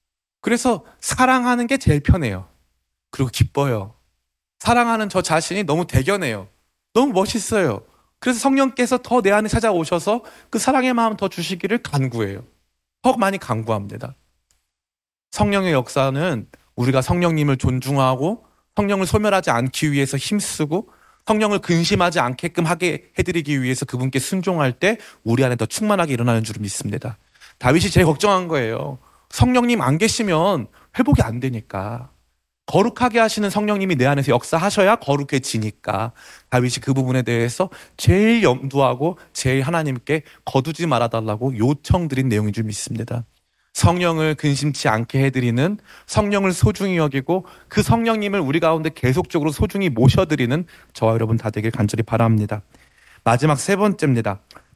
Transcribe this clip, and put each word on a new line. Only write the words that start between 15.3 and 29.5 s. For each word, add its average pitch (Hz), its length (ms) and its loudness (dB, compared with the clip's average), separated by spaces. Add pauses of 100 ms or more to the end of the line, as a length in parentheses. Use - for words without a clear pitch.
성령의 196 420 0
역사는 135 760 -2 (280)
우리가 131 260 2
성령님을 156 560 2
존중하고 131 880 0 (300)
성령을 202 300 0
소멸하지 196 460 0
않기 131 400 0
위해서 139 260 0
힘쓰고 170 720 -4 (360)
성령을 214 340 2
근심하지 175 600 0
않게끔 131 460 -2
하게 165 540 -2
해드리기 156 420 0
위해서 127 240 -4
그분께 127 340 -2
순종할 170 540 0
때 214 240 0 (260)
우리 120 220 2
안에 123 100 0
더 113 100 -2
충만하게 185 480 0
일어나는 117 300 0
줄 110 160 -10
믿습니다. 104 580 -8 (420)
다윗이 165 320 2
제일 180 140 6
걱정한 185 420 2
거예요. 131 500 -4 (320)
성령님 240 520 2